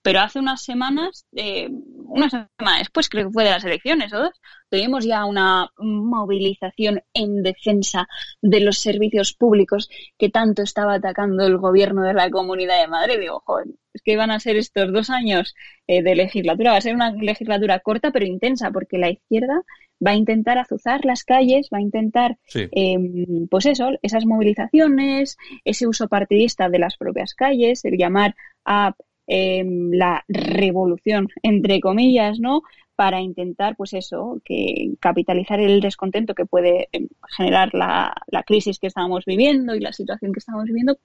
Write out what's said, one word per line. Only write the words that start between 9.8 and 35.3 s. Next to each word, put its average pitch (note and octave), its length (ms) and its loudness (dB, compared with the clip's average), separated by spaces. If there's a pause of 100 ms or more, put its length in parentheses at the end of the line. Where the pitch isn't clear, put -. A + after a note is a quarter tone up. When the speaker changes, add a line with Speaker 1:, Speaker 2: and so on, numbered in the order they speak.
Speaker 1:
que G#3 120 2
tanto G#3+ 340 2
estaba G3+ 320 0
atacando G3 500 -2
el F#3 120 4
gobierno F#3+ 460 4
de F#3+ 100 0
la F#3 160 2
Comunidad F#3 520 0
de D#3+ 60 2
Madrid. E3 320 0
Digo, E3+ 260 -8
"Joder, - 220 -4 (260)
es G#3+ 80 -18
que G#3+ 160 0
van A3 140 0
a G#3+ 80 -4
ser G#3+ 180 -2
estos G3 340 -2
dos A3 180 -2
años, A3 460 -2 (320)
eh, F3+ 160 2
de F3+ 120 4
legislatura, F#3+ 560 0
va G#3 60 6
a G3+ 40 2
ser A#3 140 -4
una A#3 160 0
legislatura G#3 680 -2
corta A#3 320 -2
pero A3+ 140 0
intensa", G#3 460 -2
porque F#3+ 260 -6
la F3+ 120 2
izquierda B3 520 -2 (440)
va G3+ 60 4
a G3+ 40 2
intentar A3 420 2
azuzar B3 460 -4
las B3 220 -2
calles, C4 480 4
va G3+ 60 -2
a - 20 -2
intentar, A3 560 0 (100)
Speaker 2:
Sí. - 240 -4
Speaker 1:
em, F3+ 800 -2
pues F#3+ 160 2
eso, C4 240 0 (120)
esas A3+ 240 -2
movilizaciones, C4+ 1120 2 (280)
ese A#3 220 -2
uso A3+ 200 -2
partidista G3+ 600 2
de F3 100 2
las E3+ 160 0
propias G3 380 -6
calles, B3 500 2
el - 140 -2
llamar G3 360 2 (320)
a, G3+ 300 2 (320)
em, F#3 640 -2
la F3+ 380 2
revolución, F#3+ 1000 0 (160)
entre G3 380 2
comillas, A3 580 2
¿no? C4 220 0 (340)
Para F#3+ 260 0
intentar, F#3 560 -4
pues G3 160 -10
eso, F#3+ 500 -8
que - 560 -4
capitalizar F#3 600 0